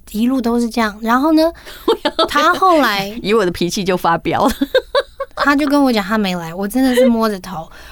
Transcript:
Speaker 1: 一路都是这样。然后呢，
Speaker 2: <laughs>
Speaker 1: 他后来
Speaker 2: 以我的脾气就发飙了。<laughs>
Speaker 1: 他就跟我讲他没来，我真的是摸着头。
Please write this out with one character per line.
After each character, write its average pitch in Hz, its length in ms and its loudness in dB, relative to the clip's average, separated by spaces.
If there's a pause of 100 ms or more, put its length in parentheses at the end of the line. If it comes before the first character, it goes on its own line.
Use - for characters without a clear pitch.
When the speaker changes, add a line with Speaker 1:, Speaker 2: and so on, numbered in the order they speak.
(120)
Speaker 1:
一 226 160 -2
路 262 140 0
都 233 180 0
是 240 100 -2
这 233 120 -2
样。 208 200 -4
然 233 180 2
后 302 120 2
呢， 311 200 4 (360)
Speaker 2:
<laughs> 330 400 -2
Speaker 1:
他 302 280 2
后 359 260 4
来 202 260 0 (140)
Speaker 2:
以 190 120 0
我 220 120 4
的 180 60 0
脾 175 180 -4
气 - 140 -4
就 180 120 0
发 170 220 0
飙 160 280 0
了。 254 100 2
<laughs> - 80 -4 (720)
Speaker 1:
他 294 200 0
就 294 100 0
跟 285 180 2
我 262 80 2
讲 214 120 0
他 214 140 -2
没 190 180 -2
来， 165 180 -8
我 196 140 -6
真 240 140 0
的 262 140 2
是 254 120 6
摸 226 200 2
着 208 120 -2
头。 180 300 -12 (220)